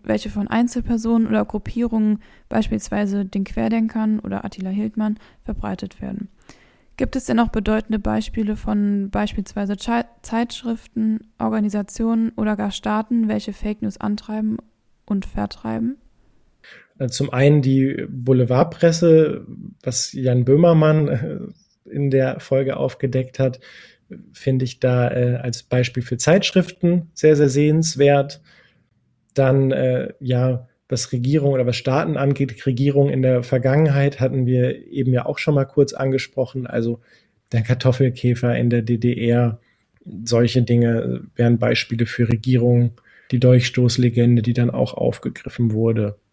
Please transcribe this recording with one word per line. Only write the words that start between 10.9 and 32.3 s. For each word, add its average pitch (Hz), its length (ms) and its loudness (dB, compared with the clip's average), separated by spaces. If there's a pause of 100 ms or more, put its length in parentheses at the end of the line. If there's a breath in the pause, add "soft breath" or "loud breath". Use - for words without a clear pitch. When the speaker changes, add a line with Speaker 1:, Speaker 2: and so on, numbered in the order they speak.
Speaker 1:
Organisationen 220 960 -2
oder 214 220 -2
gar 202 140 -4
Staaten, 220 580 -2
welche 214 240 -4
Fake 214 280 -6
News 208 200 -6
antreiben 214 560 -4 (480)
und 196 200 -4
vertreiben? 226 680 -6 (1000 loud breath)
Speaker 2:
Äh, 131 100 -2
zum 139 220 -4
einen 143 320 4
die 135 480 0
Boulevardpresse, 151 1400 4 (360)
was - 300 -6
Jan 127 320 0
Böhmermann, 156 640 6
äh, - 320 -4 (500)
in 139 220 -2
der 131 300 0
Folge 135 340 -2
aufgedeckt 131 640 -4
hat, 131 220 -2 (720 loud breath)
finde 131 320 -2
ich - 160 -10
da, 123 280 2
äh, 123 260 0
als 123 280 -6
Beispiel 123 400 -2
für 123 140 -6
Zeitschriften 175 960 0
sehr, 156 240 4
sehr 147 100 6
sehenswert. 143 960 2 (920 soft breath)
Dann, 135 360 2
äh, 127 480 -2
ja, 123 480 -2 (240)
was - 200 -6
Regierung 139 420 0
oder 127 140 0
was 120 80 0
Staaten 147 420 0
angeht, 135 480 -2